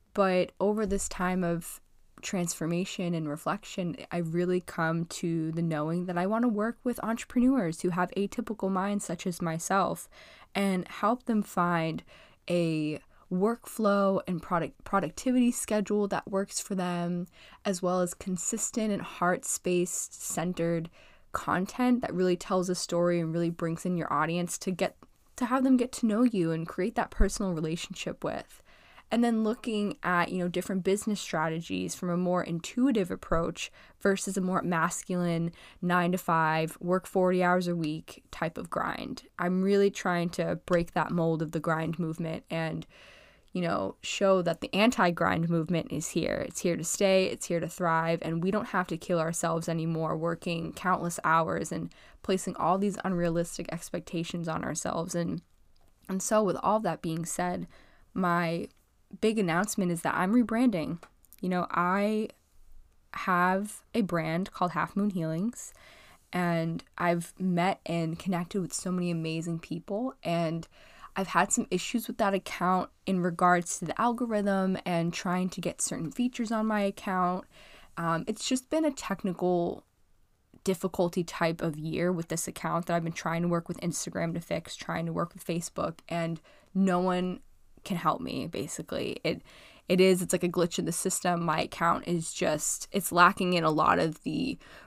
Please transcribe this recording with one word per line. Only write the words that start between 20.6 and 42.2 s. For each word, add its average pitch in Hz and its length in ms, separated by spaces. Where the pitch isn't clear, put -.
content 247 720
that - 120
really 180 220
tells 185 340
a 180 60
story 175 460
and 160 100
really 170 200
brings 165 340
in 180 100
your 165 160
audience 165 460
to - 140
get, - 260
to 254 80
have 254 180
them 262 140
get 247 160
to - 120
know 220 180
you 185 280
and 165 160
create 190 280
that - 160
personal 208 420
relationship 165 720
with. - 360
And 233 120
then 226 200
looking 214 600
at, 175 260
you 185 80
know, 175 100
different 180 360
business 202 360
strategies 170 760
from 180 160
a 175 60
more 180 260
intuitive 220 640
approach 165 640
versus 196 360
a 196 40
more 185 200
masculine 170 920
nine-to-five, 170 1000
work 180 280
forty 185 360
hours 180 240
a 175 80
week 160 540
type 165 260
of 170 140
grind. - 540
I'm 185 240
really 202 260
trying 175 420
to 165 360
break 170 260
that 160 160
mold 165 320
of 160 120
the 165 60
grind 160 380
movement 160 540